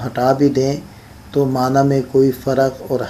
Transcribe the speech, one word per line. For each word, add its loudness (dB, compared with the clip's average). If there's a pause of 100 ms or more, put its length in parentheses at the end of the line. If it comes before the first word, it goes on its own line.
ہٹا 0
بھی 2
دیں 0 (560)
تو 0
معنی 0
میں 2 (100)
کوئی 4 (120)
فرق 0
اور -4 (100)